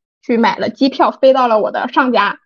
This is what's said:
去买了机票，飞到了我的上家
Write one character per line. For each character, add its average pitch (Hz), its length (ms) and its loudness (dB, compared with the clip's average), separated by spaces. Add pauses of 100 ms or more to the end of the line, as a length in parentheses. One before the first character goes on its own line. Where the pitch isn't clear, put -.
(220)
去 240 160 -2
买 220 200 0
了 208 120 -6
机 269 200 -2
票， 320 200 0
飞 269 240 2
到 254 140 0
了 220 120 2
我 208 120 -2
的 240 160 -4
上 262 240 0
家 202 340 -2